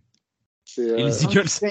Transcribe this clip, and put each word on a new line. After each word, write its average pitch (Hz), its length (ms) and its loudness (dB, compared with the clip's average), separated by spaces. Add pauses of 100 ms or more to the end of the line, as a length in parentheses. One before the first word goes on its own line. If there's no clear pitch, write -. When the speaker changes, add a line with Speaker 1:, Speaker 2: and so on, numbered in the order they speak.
(640)
Speaker 1:
c'est, 120 240 -6
euh, 113 100 0
Speaker 2:
Et 117 80 0
les 113 180 0
Eagles. 196 160 4
Speaker 3:
Oh, - 20 6
putain, 202 300 -2